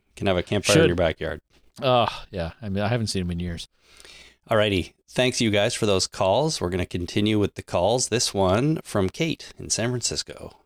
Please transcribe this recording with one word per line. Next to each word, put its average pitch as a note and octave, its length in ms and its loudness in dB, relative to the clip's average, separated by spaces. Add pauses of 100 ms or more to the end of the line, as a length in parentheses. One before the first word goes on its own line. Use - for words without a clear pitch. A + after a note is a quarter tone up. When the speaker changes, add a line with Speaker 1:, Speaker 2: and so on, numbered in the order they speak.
(160)
Speaker 1:
Can G2 140 -4
have F#2 80 2
a F2 80 0
campfire G2+ 320 2
in G2 60 8
Speaker 2:
Should. F2+ 80 6
Speaker 1:
your F2 60 0
backyard. D#2+ 440 -2 (420)
Speaker 2:
Uh, B2+ 240 4 (240)
yeah. E2+ 220 -6 (100)
I G#2+ 60 -10
mean, G2 160 -2
I G#2 40 0
haven't A2+ 200 0
seen F#2+ 140 -2
him F2 100 -4
in E2+ 80 -4
years. F2 260 -8 (840)
Speaker 1:
Alrighty. G#2 440 2 (160)
Thanks, B2+ 320 0
you A2+ 100 2
guys, G#2 240 2
for - 120 -2
those F#2+ 200 2
calls. A#2+ 540 0
We're F2+ 100 -2
gonna F2+ 160 -2
continue G#2 540 0
with G2 160 0
the G2 80 -12
calls. G#2 460 0
This A2+ 220 0
one G#2 520 2
from F#2+ 240 0
Kate - 500 -6
in - 120 -8
San A#2 200 -2
Francisco. E2+ 760 -8